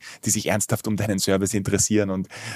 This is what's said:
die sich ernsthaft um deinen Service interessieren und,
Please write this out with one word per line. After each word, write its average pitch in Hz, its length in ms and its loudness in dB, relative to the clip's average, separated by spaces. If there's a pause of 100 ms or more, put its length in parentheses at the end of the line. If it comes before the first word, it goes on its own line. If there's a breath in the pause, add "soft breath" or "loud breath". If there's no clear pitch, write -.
(240 loud breath)
die 113 60 0
sich 107 160 0
ernsthaft 104 420 0
um 110 80 0
deinen 101 220 0
Service 95 340 2
interessieren 101 560 2
und, 95 200 -4 (280 loud breath)